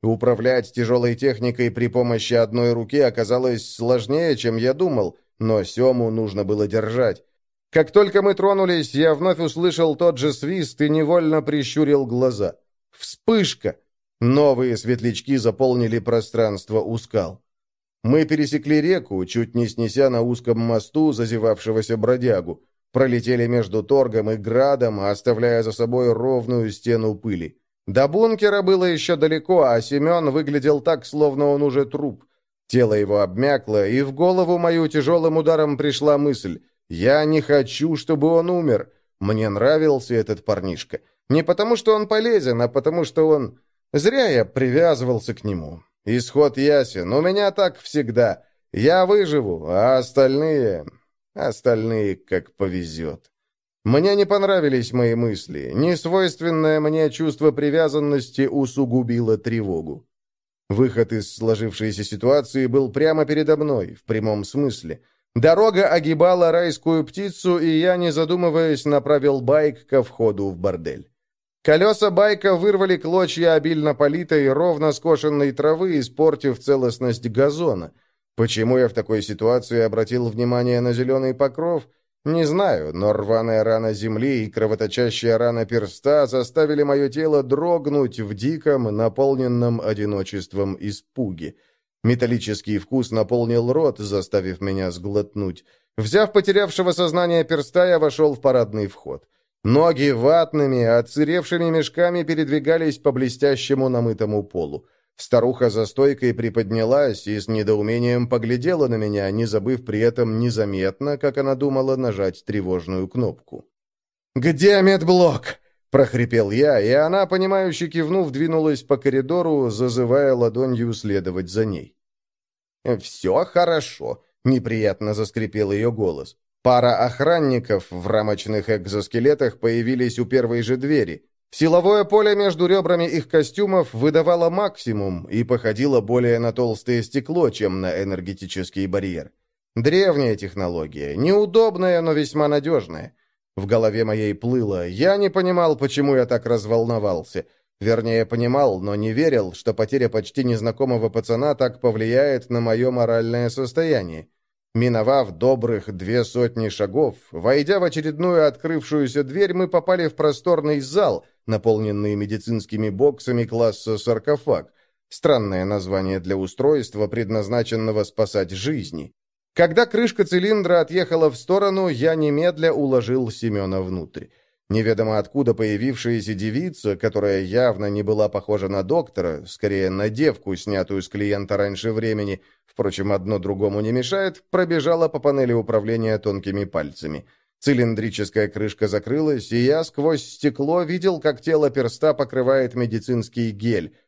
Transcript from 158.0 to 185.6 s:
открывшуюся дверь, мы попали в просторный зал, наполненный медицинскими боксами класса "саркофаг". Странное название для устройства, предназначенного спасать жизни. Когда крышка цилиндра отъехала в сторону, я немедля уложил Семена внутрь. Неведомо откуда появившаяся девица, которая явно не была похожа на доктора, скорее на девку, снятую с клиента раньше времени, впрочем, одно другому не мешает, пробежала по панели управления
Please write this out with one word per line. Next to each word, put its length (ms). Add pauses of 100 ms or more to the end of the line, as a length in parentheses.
открывшуюся 760
дверь, 320
мы 120
попали 400
в 80
просторный 640
зал, 440 (220)
наполненный 680
медицинскими 760
боксами 560
класса 520
"саркофаг". 760 (380)
Странное 560
название 540
для 180
устройства, 720
предназначенного 960
спасать 480
жизни. 600 (420)
Когда 320
крышка 380
цилиндра 560
отъехала 500
в 60
сторону, 500
я 260
немедля 580
уложил 600
Семена 500
внутрь. 460 (420)
Неведомо 480
откуда 360
появившаяся 800
девица, 640
которая 440
явно 480
не 140
была 240
похожа 400
на 160
доктора, 640
скорее 440
на 200
девку, 480
снятую 440
с 60
клиента 480
раньше 380
времени, 480 (240)
впрочем, 480
одно 260
другому 400
не 140
мешает, 560
пробежала 580
по 120
панели 340
управления 640